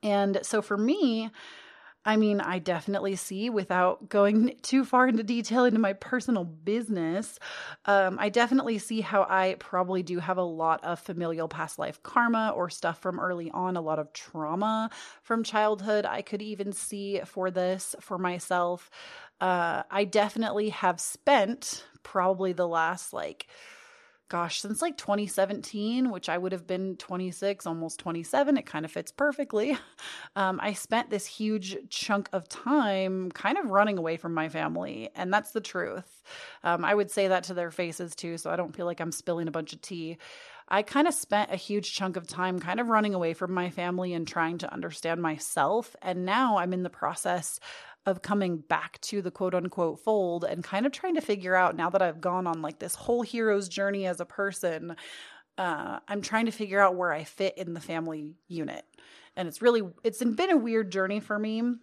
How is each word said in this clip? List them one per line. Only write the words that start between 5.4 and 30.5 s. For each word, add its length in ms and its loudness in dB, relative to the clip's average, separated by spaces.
into 160 6
my 140 4
personal 500 0
business, 960 -2
um, 340 6
I 80 2
definitely 520 4
see 200 -4
how 220 2
I 380 4
probably 440 0
do 160 -4
have 180 -2
a 60 0
lot 400 0
of 160 -4
familial 480 -4
past 320 -8
life 240 -8
karma 500 2
or 160 -2
stuff 300 -4
from 180 -4
early 340 -4
on, 260 -2
a 40 -2
lot 180 -2
of 120 -6
trauma 800 -2
from 240 0
childhood. 600 2
I 160 -2
could 200 -6
even 320 -6
see 500 -6
for 260 -2
this, 520 -2
for 160 -6
myself. 720 -2
Uh, 500 2
I 140 0
definitely 680 0
have 280 2
spent 880 2
probably 480 2
the 160 0
last, 460 0
like, 340 -8
gosh, 320 -2
since, 200 -4
like, 160 -2
twenty 300 0
seventeen, 840 0
which 180 -6
I 120 0
would 140 -2
have 120 -6
been 300 -2
twenty-six, 720 -4
almost 320 -6
twenty-seven, 580 2
it 80 -2
kind 180 -6
of 60 -8
fits 220 -8
perfectly. 720 0
<laughs> 40 -20
Um, 280 2